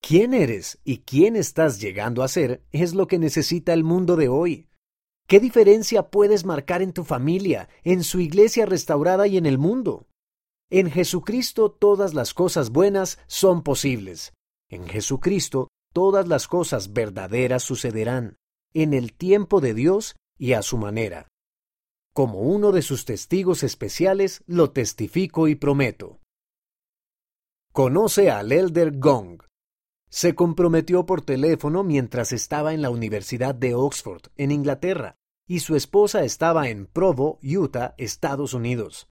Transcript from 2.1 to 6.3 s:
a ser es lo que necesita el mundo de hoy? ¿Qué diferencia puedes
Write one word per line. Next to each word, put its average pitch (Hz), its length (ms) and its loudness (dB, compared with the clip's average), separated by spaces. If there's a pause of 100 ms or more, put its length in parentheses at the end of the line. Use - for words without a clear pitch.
a 131 40 -2
ser 131 440 -4
es 165 220 -2
lo 190 140 0
que 185 100 0
necesita 160 540 -2
el 160 140 2
mundo 175 320 2
de 147 100 4
hoy? 151 400 -2 (600)
¿Qué 196 120 8
diferencia 214 720 6
puedes 208 340 4